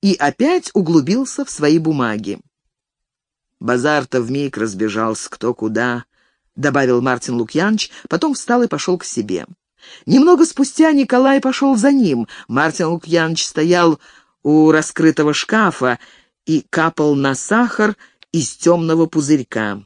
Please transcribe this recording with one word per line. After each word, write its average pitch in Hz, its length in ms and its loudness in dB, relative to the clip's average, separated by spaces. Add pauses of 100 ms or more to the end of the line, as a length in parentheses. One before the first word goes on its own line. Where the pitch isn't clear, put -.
и 196 140 2
опять 262 580 0
углубился 185 720 0
в - 60 -14
свои 151 260 2
бумаги. 120 600 -2 (1200)
«Базар-то 131 600 0
вмиг 135 340 -6
разбежался 107 720 -4
кто - 240 -6
куда», — 117 540 -4 (500)
добавил 135 460 0
Мартин 127 320 -4
Лукьяныч, 160 560 -2 (180)
потом 294 240 -2
встал 247 300 -2
и 240 60 -2
пошёл 180 280 -4
к - 80 -10
себе. 95 400 -6 (600)
Немного 294 380 6
спустя 311 480 0
Николай 269 480 2
пошёл 269 360 0
за 247 160 4
ним. 160 340 2 (200)
Мартин 151 420 -2
Лукьяныч 165 580 -2
стоял 170 520 2 (440)
у 156 280 4
раскрытого 156 600 2
шкафа 156 680 0 (480)
и 160 220 0
капал 160 460 0
на 139 200 0
сахар 214 640 0 (360)
из 156 240 -4
тёмного 165 500 2
пузырька. 123 800 -2